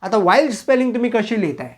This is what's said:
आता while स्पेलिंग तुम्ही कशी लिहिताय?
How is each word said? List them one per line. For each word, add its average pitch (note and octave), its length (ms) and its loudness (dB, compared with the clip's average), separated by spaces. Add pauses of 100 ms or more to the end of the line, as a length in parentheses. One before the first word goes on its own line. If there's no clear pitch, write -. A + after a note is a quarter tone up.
आता F#3+ 160 -2
while G#3 320 4
स्पेलिंग B3+ 440 0
तुम्ही A#3+ 160 -2
कशी A3 320 -2
लिहिताय? C3 360 -6